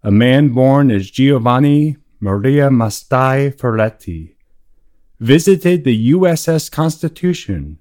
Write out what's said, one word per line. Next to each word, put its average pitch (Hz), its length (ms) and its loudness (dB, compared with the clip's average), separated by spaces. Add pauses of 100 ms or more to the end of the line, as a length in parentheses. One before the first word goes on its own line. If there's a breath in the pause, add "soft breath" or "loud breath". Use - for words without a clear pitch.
a 104 80 -2
man 127 380 4
born 131 420 2
as 98 180 -4
Giovanni 139 840 0 (240)
Maria 127 500 0
Mastai 131 880 -2
Ferletti, 110 760 -6 (840)
visited 170 640 2
the 127 120 2
U 143 320 2
S 165 200 -2
S 160 220 -2
Constitution 156 1120 -6